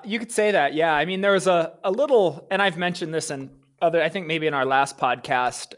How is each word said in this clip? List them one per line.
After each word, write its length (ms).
you 160
could 120
say 200
that, 240
yeah. 180
I 120
mean, 160
there 100
was 160
a, 360
a 60
little, 600
and 100
I've 160
mentioned 340
this 200
in 180
other, 220
I 60
think 180
maybe 180
in 80
our 120
last 340
podcast, 800